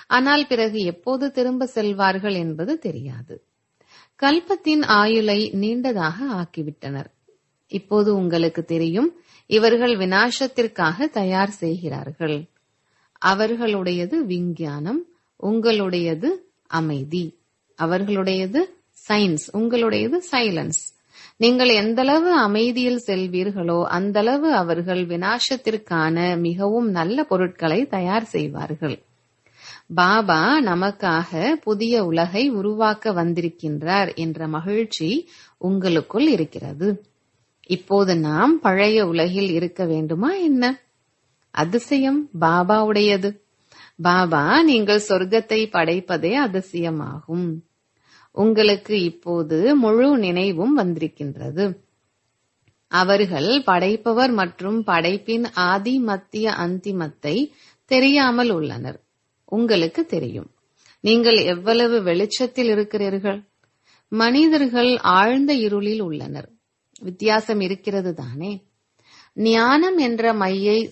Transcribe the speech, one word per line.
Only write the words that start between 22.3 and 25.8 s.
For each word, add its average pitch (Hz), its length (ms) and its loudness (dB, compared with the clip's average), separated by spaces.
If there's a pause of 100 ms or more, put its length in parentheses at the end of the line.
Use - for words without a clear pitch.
அமைதியில் 240 640 0
செல்வீர்களோ, 185 760 -2 (120)
அந்தளவு 208 640 0
அவர்கள் 175 500 0
விநாசத்திற்கான 180 1120 -2 (220)